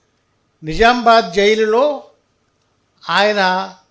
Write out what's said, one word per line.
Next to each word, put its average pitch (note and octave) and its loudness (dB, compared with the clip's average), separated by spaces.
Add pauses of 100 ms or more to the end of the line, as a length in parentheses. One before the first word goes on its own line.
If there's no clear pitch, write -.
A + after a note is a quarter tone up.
(640)
నిజామాబాద్ A3 2
జైలులో A3 0 (1040)
ఆయన G3+ 0 (520)